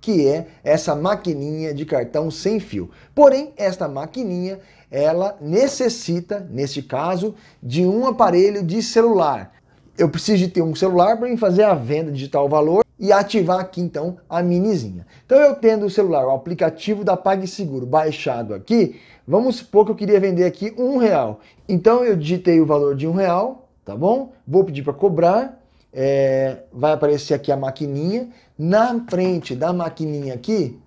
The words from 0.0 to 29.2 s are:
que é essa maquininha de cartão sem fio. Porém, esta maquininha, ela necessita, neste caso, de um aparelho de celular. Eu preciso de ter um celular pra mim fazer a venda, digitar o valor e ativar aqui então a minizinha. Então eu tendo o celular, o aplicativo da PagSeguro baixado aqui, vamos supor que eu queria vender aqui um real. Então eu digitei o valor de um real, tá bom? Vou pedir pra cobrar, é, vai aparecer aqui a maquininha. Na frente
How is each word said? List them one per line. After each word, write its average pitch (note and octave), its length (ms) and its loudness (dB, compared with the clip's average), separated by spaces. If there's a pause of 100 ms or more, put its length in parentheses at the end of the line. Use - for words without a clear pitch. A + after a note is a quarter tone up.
que E3+ 260 2
é D#3 200 0 (160)
essa D#3 300 0
maquininha D#3 800 -4
de C#3+ 120 -8
cartão D3+ 440 -4
sem G#3 300 -2
fio. F#2 300 -10 (260)
Porém, C#4+ 400 6
esta C#4 320 -4
maquininha, F3+ 720 -8 (320)
ela E3 480 0
necessita, G3 1080 -2
neste C#3 320 -6
caso, F3 540 -4 (280)
de C#3+ 220 0
um G#3+ 200 2
aparelho G3+ 580 2
de F3 180 -2
celular. F3+ 720 0 (440)
Eu D#3+ 120 2
preciso G3 300 0
de F#3 100 2
ter F3+ 120 -2
um D#3+ 140 -2
celular F#3 400 2
pra A#3 140 -4
mim A#3+ 80 -4
fazer G3+ 260 4
a G3+ 100 4
venda, D3+ 380 -4
digitar C#3 320 -2
o C#3+ 60 0
valor D#3 360 2 (140)
e G3 120 2
ativar G3 480 2
aqui F#3 200 -10
então F3 380 -6 (100)
a E3+ 140 -4
minizinha. F3 640 -2 (200)
Então C4 140 4
eu C#4+ 160 6
tendo A3 300 2
o G3+ 40 0
celular, F3+ 360 2
o C3 60 0
aplicativo E3+ 720 -4
da F#3+ 120 0
PagSeguro F#3 680 -4
baixado B2 680 -2
aqui, F#3 440 0 (280)
vamos A#3 300 0
supor - 280 2
que A3 60 -4
eu G#3+ 40 -2
queria G#3 240 2
vender F3+ 260 0
aqui G3 320 -4
um B3+ 200 -2
real. D#3 420 0 (300)
Então A3 340 2
eu A3+ 120 2
digitei E3+ 440 2
o D#3+ 60 6
valor C#3+ 300 2
de C#3 120 -4
um E3 40 -2
real, F#3+ 580 -2 (160)
tá G2 100 -14
bom? A3+ 380 0 (140)
Vou F3 160 4
pedir C#3+ 200 -4
pra C#3 100 -4
cobrar, G3 680 0 (340)
é, C3+ 640 0 (140)
vai C#3+ 220 0
aparecer D3 400 0
aqui C#3+ 180 -2
a C#3 60 0
maquininha. D3 720 -6 (280)
Na A3 500 0
frente F3+ 480 -2